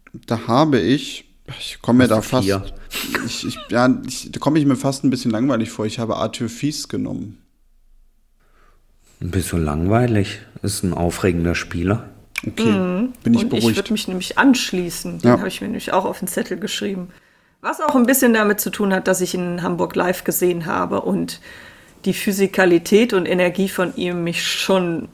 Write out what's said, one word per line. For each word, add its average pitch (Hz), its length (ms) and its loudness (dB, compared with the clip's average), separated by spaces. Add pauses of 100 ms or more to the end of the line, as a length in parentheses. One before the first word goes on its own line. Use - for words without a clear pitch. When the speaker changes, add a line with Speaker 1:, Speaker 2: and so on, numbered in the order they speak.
(260)
Speaker 1:
Da 110 200 -2
habe 135 320 4
ich 107 460 0 (340)
ich - 240 -12
komme 120 160 6
mir 127 60 8
Speaker 2:
Hast 117 60 6
Speaker 1:
da 107 60 4
Speaker 2:
du 107 60 2
Speaker 1:
fast, 127 220 0
Speaker 2:
vier? 98 200 0 (640)
Speaker 1:
ich, - 200 -6
ich, - 120 -6 (120)
ja, 123 220 6 (140)
ich, - 240 -10
da - 80 -8
komme 156 200 2
ich 143 80 4
mir 131 100 4
fast 135 280 -2
ein 135 60 4
bisschen 120 200 0
langweilig 113 400 0
vor. 107 160 -4
Ich 110 120 -6
habe 110 180 -2
Arthur 110 320 -4
Fies - 400 -6
genommen. - 500 -6 (1800)
Speaker 2:
Ein 90 100 -6
bisschen 85 340 -2
langweilig. 98 760 2 (220)
Ist 101 200 -4
ein 90 120 0
aufregender 85 600 0
Spieler. 92 540 -2 (380)
Speaker 1:
Okay, 220 240 0
Speaker 3:
Mhm. 190 420 0 (100)
Speaker 1:
bin 233 120 4
ich 214 80 4
Speaker 3:
Und 233 80 -2
Speaker 1:
beruhigt. 226 200 2
Speaker 3:
ich - 60 0
würd 202 140 -2
mich 208 180 -4
nämlich 185 300 -6
anschließen. 180 800 2
Den 120 100 2
Speaker 1:
Ja. 123 100 6
Speaker 3:
habe 196 100 -4
ich - 120 -8
mir 196 60 -6
nämlich - 260 -6
auch 190 120 2
auf - 160 -6
den 185 80 -6
Zettel - 300 -4
geschrieben. 196 500 -6 (520)
Was 320 200 -6
auch 294 140 2
ein 254 120 4
bisschen 240 260 4
damit 208 280 2
zu - 100 -6
tun 196 240 -2
hat, 190 140 -2
dass 185 120 2
ich 180 140 -4
ihn 175 200 -4
in 175 80 -6
Hamburg 170 320 -2
live 180 300 -2
gesehen 175 400 0
habe 180 380 -2
und - 380 -4 (640)
die 185 80 0
Physikalität 190 1000 4
und 185 140 2
Energie 180 420 2
von 180 280 -2
ihm 180 280 -2
mich 170 180 -2
schon 180 720 0